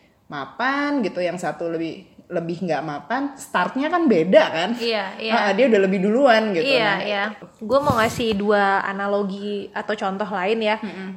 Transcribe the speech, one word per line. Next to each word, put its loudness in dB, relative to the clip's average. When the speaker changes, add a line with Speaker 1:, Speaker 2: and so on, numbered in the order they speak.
Speaker 1:
mapan -2
gitu, -4
yang -2
satu -4
lebih, -6
lebih -6
nggak -2
mapan, -4
startnya -2
kan 2
beda 6
kan? -2
Speaker 2:
Iya, -4
iya. -4
Speaker 1:
Heeh, 2
dia 4
udah 4
lebih 2
duluan 4
gitu. 0
Speaker 2:
Iya, 2
Speaker 1:
Nah, 2
Speaker 2:
iya. -2
Gue 0
mau 2
ngasih 0
dua 2
analogi -4
atau -6
contoh -4
lain -2
ya. 0
Speaker 1:
Mm-mm. -10